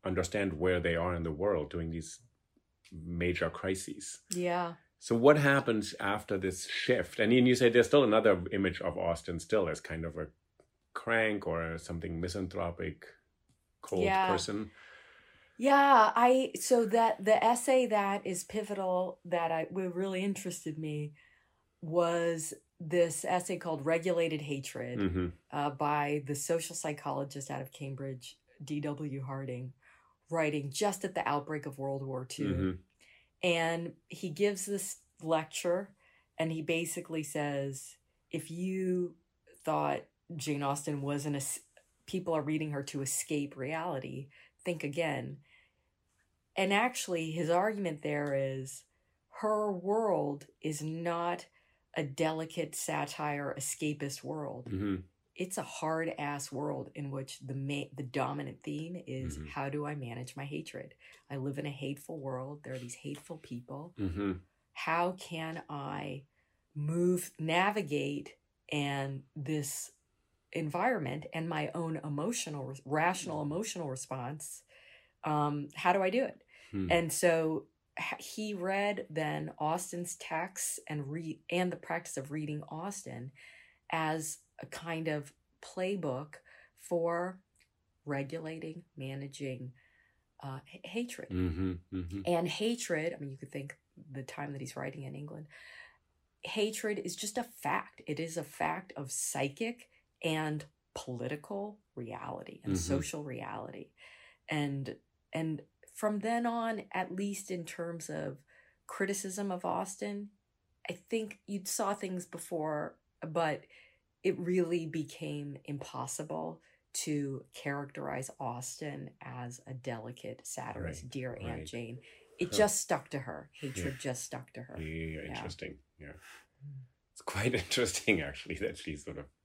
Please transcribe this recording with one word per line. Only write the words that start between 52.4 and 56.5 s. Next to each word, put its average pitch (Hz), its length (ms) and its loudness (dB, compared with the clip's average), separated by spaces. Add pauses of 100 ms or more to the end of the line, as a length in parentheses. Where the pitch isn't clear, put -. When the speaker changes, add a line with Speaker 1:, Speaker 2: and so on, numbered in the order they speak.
Speaker 2:
satire, 147 840 -2
escapist 147 680 -2
world. 139 460 -6
Speaker 1:
Mm-hmm. 101 260 0 (400)
Speaker 2:
It's 185 220 -4
a 156 60 -2
hard-ass 156 880 -2